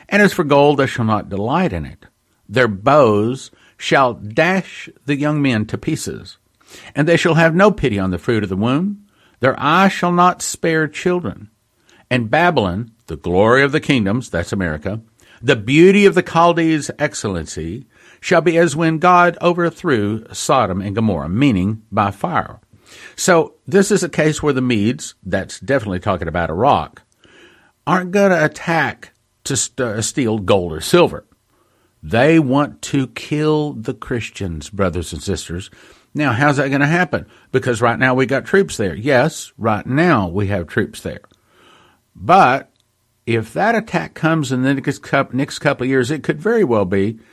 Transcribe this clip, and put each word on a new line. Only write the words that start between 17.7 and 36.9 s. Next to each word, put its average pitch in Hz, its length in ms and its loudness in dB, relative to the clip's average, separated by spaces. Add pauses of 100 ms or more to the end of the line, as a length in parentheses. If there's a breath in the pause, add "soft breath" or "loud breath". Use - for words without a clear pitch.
shall 170 220 2
be 165 160 2
as 165 180 2
when 160 240 0
God 175 420 4
overthrew 160 920 -2
Sodom 98 500 0
and 101 120 -6
Gomorrah," 95 360 0
meaning 107 520 0 (100)
by 101 200 0
fire. - 480 -6 (560 loud breath)
So - 400 2 (100)
this 190 240 2
is 202 140 0
a 165 60 -6
case 156 340 0
where 147 100 0
the 127 80 0
Medes, 123 540 -2 (100)
that's 92 340 -6
definitely 104 420 -2
talking 92 260 -2
about 82 240 -2
Iraq, 92 500 0 (840 soft breath)
aren't 180 240 -2
gonna 190 320 2
attack 151 720 -4 (320)
to 139 100 -4
st-, - 240 -6
uh, 113 240 -4
steal 113 340 -2
gold 92 360 0
or 76 80 -8
silver. 170 440 2 (800)
They 131 360 4
want 135 440 -2
to 135 240 -2
kill 151 640 -4
the 120 200 -8
Christians, 95 760 -8
brothers 87 440 -4
and 78 80 -10
sisters. 87 480 -8 (440 soft breath)
Now, 143 200 0
how's 139 240 2
that 139 120 0
gonna 143 180 0
happen? 165 380 -2 (260 soft breath)